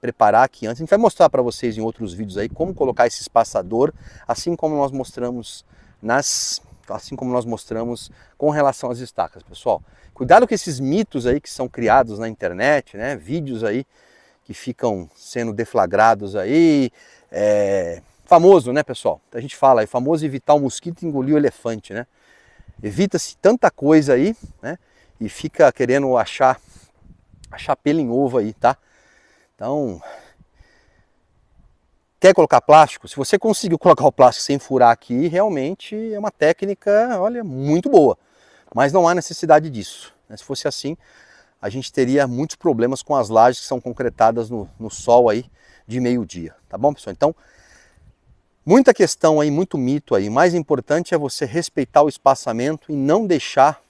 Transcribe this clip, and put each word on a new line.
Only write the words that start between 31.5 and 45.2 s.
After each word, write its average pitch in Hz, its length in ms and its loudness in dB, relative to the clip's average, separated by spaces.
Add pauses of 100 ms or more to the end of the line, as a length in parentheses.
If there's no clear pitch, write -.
quer 185 160 8
colocar 143 260 4
plástico? - 480 6
Se - 80 -20
você 139 220 0
conseguiu 196 400 -2
colocar 151 280 4
o 135 60 4
plástico - 340 4
sem 143 120 -2
furar 123 320 4
aqui, 120 380 -2
realmente 190 840 -4
é 208 60 -10
uma 208 120 -6
técnica, 202 920 0
olha, 233 220 -4
muito 151 480 -2
boa. 147 260 6 (580)
Mas 139 180 2
não 175 160 4
há 175 60 2
necessidade 160 540 0
disso, - 460 -14 (140)
né? 107 80 -20
Se - 80 -20
fosse 139 240 -8
assim, 147 280 -8 (640)
a 104 80 -10
gente 127 240 -10
teria 135 340 0
muitos 127 300 -6
problemas 127 460 -2
com 147 120 -4
as 120 140 0
lajes 113 320 4
que - 60 -14
são 127 140 -6
concretadas 117 680 -2
no, 110 200 -10 (100)
no 110 120 -12
sol 120 380 4